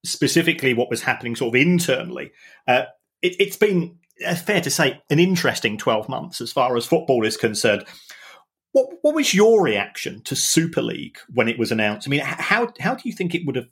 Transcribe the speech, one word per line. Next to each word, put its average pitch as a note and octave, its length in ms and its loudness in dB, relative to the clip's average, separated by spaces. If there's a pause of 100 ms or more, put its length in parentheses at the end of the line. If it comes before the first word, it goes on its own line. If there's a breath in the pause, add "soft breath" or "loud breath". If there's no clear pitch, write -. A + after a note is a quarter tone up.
specifically D3+ 680 0
what A#2+ 160 0
was A#2 140 -4
happening A#2+ 320 -4
sort A#2 200 -2
of B2+ 60 6
internally, D3+ 680 0 (380 soft breath)
uh, B2+ 160 2 (360)
it, F3+ 200 -2
it's G3 160 0
been, G3 420 0 (260)
uh, F3 120 -2
fair F#3+ 240 -2
to C#3+ 100 -8
say, C#3 400 -2
an D3+ 80 4
interesting E3 580 0
twelve G#2+ 320 -2
months C#3 320 -10
as A#2 120 -10
far B2+ 240 0
as A#2 100 -4
football C3+ 400 2
is A2 100 -2
concerned. G#2+ 480 0 (840 loud breath)
What, C4+ 160 2 (160)
what D4+ 140 2
was D4+ 180 0
your G#3+ 260 6
reaction G#2 640 -2
to - 140 -6
Super E3 460 0
League - 360 -8 (160)
when A2+ 140 4
it A#2 100 -2
was A2+ 140 0
announced? G#2 340 0
I C3+ 40 -6
mean, C#3+ 100 0
h-, C#3+ 60 -8
how, G#3 420 0 (100)
how A#3+ 160 -2
do B3 140 -10
you A3+ 40 -8
think F3+ 220 -4
it F3 100 -4
would C3 120 -4
have B2 160 -6